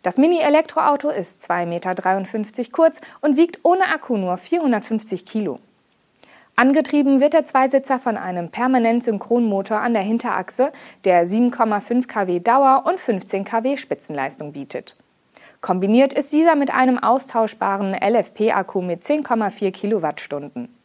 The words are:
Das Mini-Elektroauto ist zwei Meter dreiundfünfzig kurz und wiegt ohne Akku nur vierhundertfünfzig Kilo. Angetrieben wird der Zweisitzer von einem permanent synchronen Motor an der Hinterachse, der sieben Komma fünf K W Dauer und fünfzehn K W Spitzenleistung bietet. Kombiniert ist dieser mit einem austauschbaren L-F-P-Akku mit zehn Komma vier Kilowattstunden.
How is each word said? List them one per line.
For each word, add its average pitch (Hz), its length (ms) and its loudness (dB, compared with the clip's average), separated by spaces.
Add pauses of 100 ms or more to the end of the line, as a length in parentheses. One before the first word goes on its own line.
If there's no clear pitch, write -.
Das - 160 -4
Mini-Elektroauto 302 920 2
ist - 340 -8
zwei 175 240 -4
Meter 175 260 -6
dreiundfünfzig 196 760 -4
kurz 320 300 2 (200)
und 285 160 2
wiegt 339 240 0
ohne 370 220 2 (100)
Akku 254 240 -4
nur 185 200 -2
vierhundertfünfzig 220 880 -4
Kilo. 196 300 -6 (1000)
Angetrieben 277 640 4
wird 294 140 4
der 311 100 4
Zweisitzer 269 560 0
von 233 160 -2
einem 180 340 -6
permanent 233 540 0
synchronen 233 460 0
Motor 196 320 -2
an 240 120 -2
der 202 100 0
Hinterachse, 233 680 -2 (320)
der 175 240 4
sieben 240 240 2
Komma 214 300 0
fünf 247 260 -2
K 202 200 -4
W 175 120 -2
Dauer 262 460 4
und 359 120 0
fünfzehn 196 460 -4
K 226 220 -4
W 277 100 0
Spitzenleistung 143 800 -8
bietet. 139 420 -12 (640)
Kombiniert 208 540 2
ist 285 180 0
dieser 320 240 4
mit 285 180 0
einem 254 240 2
austauschbaren 208 960 -2
L-F-P-Akku 202 880 -2
mit 175 220 -6
zehn 294 180 -2
Komma 226 280 -2
vier 190 240 -4
Kilowattstunden. 143 1000 -6 (120)